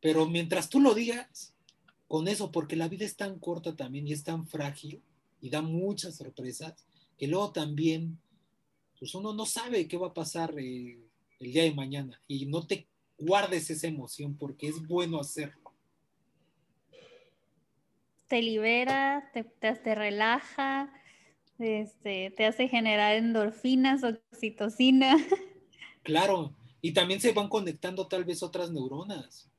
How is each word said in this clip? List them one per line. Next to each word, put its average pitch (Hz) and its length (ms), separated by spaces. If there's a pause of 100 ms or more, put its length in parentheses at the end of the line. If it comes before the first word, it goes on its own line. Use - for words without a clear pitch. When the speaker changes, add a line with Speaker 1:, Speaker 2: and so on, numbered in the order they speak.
Speaker 1:
Pero 160 260
mientras 170 420
tú 277 120
lo 269 140
digas, 233 600 (540)
con 160 200
eso, 202 240
porque 156 240
la 165 120
vida 185 160
es - 120
tan 196 220
corta 170 380
también 139 320
y 151 40
es 151 120
tan 165 220
frágil 143 560 (380)
y 127 100
da 151 120
muchas 180 540
sorpresas, 135 720 (300)
que 139 120
luego 196 240
también, 160 680 (800)
pues - 160
uno 202 180
no 214 140
sabe 233 420
qué 180 80
va 180 120
a 170 60
pasar, 165 440
eh, 123 400 (400)
el 123 140
día 160 120
de 156 100
mañana 135 520
y 139 200
no 156 200
te - 220 (300)
guardes 180 520
esa 156 180
emoción 147 480
porque 143 320
es 160 180
bueno 170 340
hacerlo. 143 520 (2500)
Speaker 2:
Te 240 140
libera, 247 920
te, 226 120
te, 220 300
te 220 200
relaja, 240 960 (680)
este, 214 800
te 220 100
hace 240 220
generar 214 480
endorfinas, 233 880
oxitocina. 254 1120
<laughs> - 360 (500)
Speaker 1:
Claro, 165 520 (260)
y 165 120
también 185 280
se 240 120
van 208 160
conectando 185 580
tal 185 180
vez 170 200
otras 170 260
neuronas 151 880